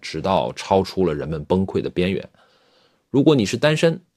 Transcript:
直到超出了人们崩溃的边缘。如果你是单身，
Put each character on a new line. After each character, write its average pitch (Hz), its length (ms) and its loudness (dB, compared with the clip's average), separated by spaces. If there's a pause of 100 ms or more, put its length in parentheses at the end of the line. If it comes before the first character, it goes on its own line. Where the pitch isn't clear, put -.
直 - 200 -8
到 76 340 0
超 95 280 0
出 92 240 -2
了 78 80 0
人 71 140 -6
们 76 160 -6
崩 95 220 0
溃 - 140 -4
的 57 80 -4
边 90 240 -2
缘。 - 160 -8 (840)
如 139 120 2
果 151 120 6
你 110 120 2
是 120 100 -4
单 151 200 0
身， 165 220 2 (180)